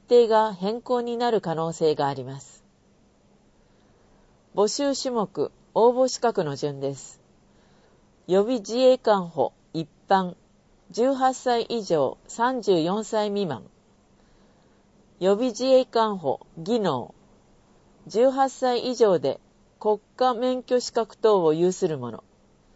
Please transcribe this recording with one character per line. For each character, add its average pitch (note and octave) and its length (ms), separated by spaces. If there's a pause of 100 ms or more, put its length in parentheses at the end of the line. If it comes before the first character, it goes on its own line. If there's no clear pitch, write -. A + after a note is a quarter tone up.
程 A#3+ 180
が A3 260
変 G3+ 280
更 B3 180
に A#3+ 160
な A#3+ 160
る G#3 80
可 E3 160
能 E3 160
性 D#3 240
が D3 120
あ C#3 60
り C3 120
ま C#3 160
す。 - 240 (1900)
募 G3+ 140
集 C#4 260
種 C4 200
目、 F#3 400 (200)
応 A#3 200
募 B3+ 160
資 - 100
格 A3 240
の C#3 140
順 C#3 240
で C#3 140
す。 - 260 (1040)
予 F#3+ 140
備 A#3+ 160
自 G#3+ 200
衛 B3+ 200
官 G3 320
補、 D#3 240 (180)
一 D#3+ 160 (220)
般、 F#3 260 (540)
十 B3 240
八 C4 200
歳 A#3+ 300
以 A3+ 180
上、 D#3 360 (100)
三 B3 340
十 F#3 200
四 G3 240
歳 G#3 240
未 G3+ 160
満。 C3 180 (1600)
予 F#3+ 140
備 B3 140
自 A#3+ 160
衛 C4 200
官 A3 320
補、 C#3+ 300 (100)
技 G3 220
能、 C#3 340 (920)
十 A#3+ 240
八 C4+ 180
歳 B3 400
以 B3 60
上 G3+ 240
で C3 200 (400)
国 G#3+ 200 (180)
家 B3+ 160
免 B3+ 300
許 B3 160
資 - 120
格 A3+ 240
等 G3+ 300
を D#3 80
有 F3 180
す F3+ 160
る D#3 120
者。 A#2+ 240 (520)